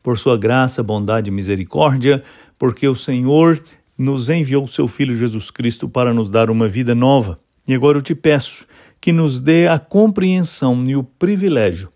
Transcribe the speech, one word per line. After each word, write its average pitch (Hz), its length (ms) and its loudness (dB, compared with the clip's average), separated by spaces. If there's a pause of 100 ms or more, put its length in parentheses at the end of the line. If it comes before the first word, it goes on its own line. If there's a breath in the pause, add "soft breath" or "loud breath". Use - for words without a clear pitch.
por 120 160 -2
sua 120 220 2
graça, 123 420 0
bondade 107 500 -2
e - 20 -4
misericórdia, 127 880 0 (340 loud breath)
porque 131 300 -2
o 135 80 0
Senhor 147 680 2 (400 soft breath)
nos 131 300 -2
enviou 139 340 0
o 123 40 -10
seu 127 200 -2
Filho 127 260 -4
Jesus 113 360 -4
Cristo 120 360 -6
para 123 280 0
nos 110 160 -2
dar 113 180 2
uma 113 180 2
vida 120 280 -2
nova. 120 440 2 (300)
E 131 60 0
agora 143 240 2
eu 143 40 -4
te 156 120 -4
peço 147 500 -2 (340 soft breath)
que - 140 0
nos 147 300 0
dê 165 260 4
a 165 100 2
compreensão 185 1080 0
e 135 100 -2
o 139 60 -2
privilégio 139 920 -2